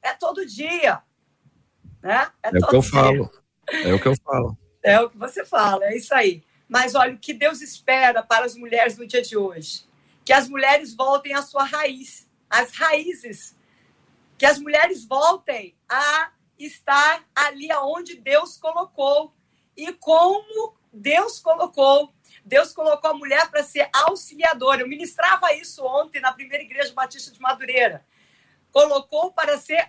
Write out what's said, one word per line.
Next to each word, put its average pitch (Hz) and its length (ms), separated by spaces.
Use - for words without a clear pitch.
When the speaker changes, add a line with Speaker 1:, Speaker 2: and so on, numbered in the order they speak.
Speaker 1:
É 262 100
todo - 340
dia, 277 540
né? 226 280
É - 60
Speaker 2:
É - 20
o - 20
que 90 80
Speaker 1:
todo 117 140
Speaker 2:
eu 131 60
Speaker 1:
dia. 131 100
Speaker 2:
falo, 135 400
é 90 220
o 101 40
que - 80
eu 131 160
falo. 120 360
Speaker 1:
É 202 160
o 233 100
que - 60
você 233 280
fala, 202 420
é 220 100
isso 247 180
aí. 190 300
Mas 254 260
olha, 254 200
o - 40
que - 140
Deus 285 280
espera 262 600
para 226 220
as 240 100
mulheres 233 420
no 240 100
dia 247 140
de 233 160
hoje? 180 460
Que - 80
as 269 160
mulheres 269 460
voltem 277 400
à 285 80
sua 277 220
raiz, 277 640
às 247 280
raízes. 311 800
Que 269 80
as 285 140
mulheres 294 440
voltem 269 680
a 294 400
estar 294 680
ali 285 380
aonde 320 440
Deus 285 420
colocou. 311 760
E 320 180
como 415 800
Deus 302 480
colocou. 294 720
Deus 247 300
colocou 311 380
a 294 40
mulher 285 360
pra 302 120
ser 285 300
auxiliadora. 285 880
Eu 254 80
ministrava 339 640
isso 302 320
ontem 285 360
na 254 120
Primeira 277 320
Igreja 254 300
Batista - 360
de - 80
Madureira. 254 640
Colocou 294 580
para 294 280
ser 320 300